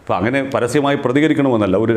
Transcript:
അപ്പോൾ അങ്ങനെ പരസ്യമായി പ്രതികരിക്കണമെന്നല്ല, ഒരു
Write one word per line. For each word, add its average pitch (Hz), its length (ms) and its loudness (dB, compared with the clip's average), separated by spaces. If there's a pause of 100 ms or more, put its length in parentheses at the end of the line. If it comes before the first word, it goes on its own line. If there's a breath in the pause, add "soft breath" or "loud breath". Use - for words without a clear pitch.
അപ്പോൾ 110 180 -4
അങ്ങനെ 127 200 -2 (140)
പരസ്യമായി 139 500 0
പ്രതികരിക്കണമെന്നല്ല, 127 800 2
ഒരു 113 120 0